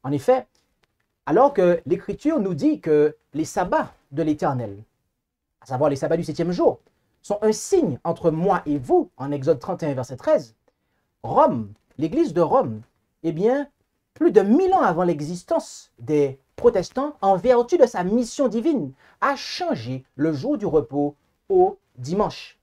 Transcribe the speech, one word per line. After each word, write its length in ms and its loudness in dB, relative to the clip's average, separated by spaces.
En 100 -6
effet, 340 0
alors 300 4
que 320 2
l'Écriture 520 -2
nous 160 -2
dit 260 0
que 360 2
les 140 -4
sabbats 480 -2
de 120 -4
l'Éternel, 540 -2
à 40 -20
savoir 220 -2
les 80 0
sabbats 220 -2
du 60 -4
septième 280 -4
jour, 280 0
sont 180 -6
un 120 2
signe 520 0
entre 260 0
moi 360 0
et 100 -2
vous, 400 0
en 160 -8
Exode 260 0
trente 240 -8
et 40 -4
un, 80 -4
verset 220 -8
treize, 380 -2
Rome, 500 0
l'Église 380 -2
de 80 2
Rome, 400 0
eh 100 -4
bien, 360 0
plus 160 2
de 120 6
mille 320 4
ans 80 4
avant 220 0
l'existence 920 -6
des 400 0
protestants, 680 0
en 140 4
vertu 420 2
de 80 10
sa 180 -4
mission 420 -2
divine, 460 -2
a 140 0
changé 680 -8
le 180 0
jour 240 -2
du 80 -4
repos 500 0
au 300 4
dimanche. 680 -6